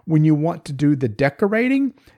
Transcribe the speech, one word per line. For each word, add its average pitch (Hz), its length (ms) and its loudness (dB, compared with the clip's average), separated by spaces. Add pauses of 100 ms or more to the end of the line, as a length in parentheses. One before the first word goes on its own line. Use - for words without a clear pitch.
when 156 180 2
you 156 100 4
want 156 320 -4
to 147 80 -10
do 147 220 2
the 127 140 -2
decorating 220 840 -2 (240)